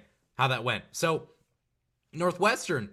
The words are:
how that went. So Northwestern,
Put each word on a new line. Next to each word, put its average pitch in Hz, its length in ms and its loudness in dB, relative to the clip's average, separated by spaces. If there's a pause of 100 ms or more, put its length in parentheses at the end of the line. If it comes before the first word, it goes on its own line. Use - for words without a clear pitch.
(380)
how 131 100 4
that 123 140 0
went. 117 300 -2
So 160 360 -2 (840)
Northwestern, 170 800 0